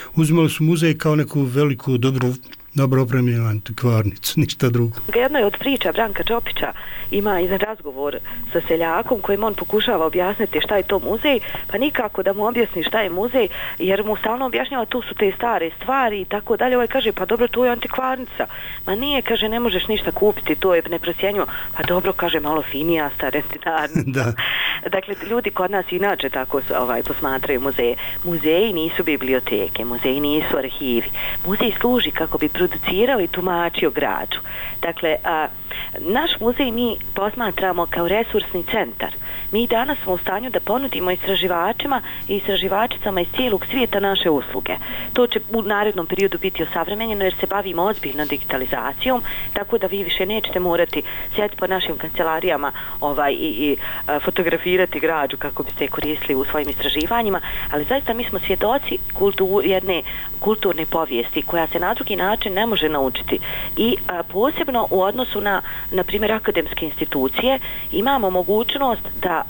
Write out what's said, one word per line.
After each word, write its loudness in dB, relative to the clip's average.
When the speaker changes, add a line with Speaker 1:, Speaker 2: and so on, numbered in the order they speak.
Speaker 1:
Uzimali 6
su 0
muzej 4
kao 4
neku 2
veliku, 2
dobru, 2
dobro 6
opremljenu 4
antikvarnicu, 2
<laughs> -
ništa 2
drugo. 2
Speaker 2:
Jedno 4
je 6
od 2
priča 0
Branka 0
Čopića, 0
ima 2
jedan 2
razgovor -4
sa 2
seljakom 2
kojim 0
on 0
pokušava 2
objasniti 0
šta 2
je 4
to 2
muzej, 2
pa -4
nikako 0
da 4
mu 0
objasni 0
šta 0
je 0
muzej, 2
jer 2
mu 0
stalno -2
objašnjava: -2
„Tu -2
su -8
te 2
stare 0
stvari” 2
i -4
tako -2
dalje. 2
Ovaj 4
kaže: 2
„Pa -4
dobro, 2
tu 2
je 4
antikvarnica.” -4
„Ma 0
nije”, 0
kaže, 0
„ne -2
možeš 0
ništa 0
kupiti, 2
to 2
je 4
neprocjenjivo.” -2
„Pa -2
dobro”, 2
kaže, 0
„malo 0
finija, -2
stare -2
stvari.” -2
Speaker 1:
<laughs> -2
Da. 2
Speaker 2:
Dakle, -2
ljudi 0
kod 0
nas 0
inače 0
tako -2
s-, -6
ovaj, 0
posmatraju -2
muzeje. 0
Muzeji 2
nisu -2
biblioteke, 0
muzeji 0
nisu 0
arhivi. -2
Muzej 2
služi 2
kako -2
bi 2
producirao 0
i 0
tumačio 0
građu. -2
Dakle, 0
a, 0
naš 0
muzej 2
mi 0
posmatramo 0
kao 0
resursni 0
centar. -2
Mi 2
danas 2
smo -2
u 0
stanju -2
da 0
ponudimo 0
istraživačima 0
i 0
istraživačicama 0
iz 0
cijelog 0
svijeta 0
naše 2
usluge. 0
To 6
će 0
u 0
narednom 2
periodu 2
biti -2
osavremenjeno -2
jer 2
se 0
bavimo 0
ozbiljno -2
digitalizacijom, -2
tako 0
da 0
vi -2
više 0
nećete -2
morati 2
sjediti 0
po 0
našim 0
kancelarijama, 0
ovaj, 2
i, 0
i, 0
a, 2
fotografirati 2
građu 0
kako -4
biste -4
je 0
koristili -2
u 0
svojim -2
istraživanjima, 0
ali 0
zaista 0
mi -4
smo -4
svjedoci 0
kultu-, 2
jedne 2
kulturne 0
povijesti 0
koja 0
se -2
na 0
drugi -4
način 0
ne 2
može 2
naučiti. 0
I, 2
a, -2
posebno 0
u 4
odnosu 0
na, 2
na 0
primjer, 0
akademske -2
institucije, 0
imamo 2
mogućnost 2
da, 2